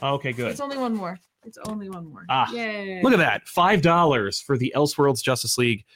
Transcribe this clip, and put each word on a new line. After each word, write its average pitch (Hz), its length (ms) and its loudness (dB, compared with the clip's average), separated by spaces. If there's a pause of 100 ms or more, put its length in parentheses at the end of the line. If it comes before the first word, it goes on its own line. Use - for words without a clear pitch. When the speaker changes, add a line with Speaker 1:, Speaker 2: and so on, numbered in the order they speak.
Speaker 1:
Okay, 139 300 -2
good. 117 180 -4
Speaker 2:
It's - 80 -8
only 277 180 -8
one 247 160 -2
more. 185 240 -6 (280)
It's 220 200 -20
only 208 240 -10
one 170 220 -14
more. 156 160 -20
Speaker 1:
Ah, 151 240 0
Speaker 2:
Yay. 208 500 -6
Speaker 1:
look 254 120 6
at 196 60 6
that. 120 280 0
Five 185 340 2
dollars 151 600 2
for 139 160 -2
the 123 180 -2
Elseworlds 139 480 2
Justice 123 340 -2
League, 120 280 0 (100)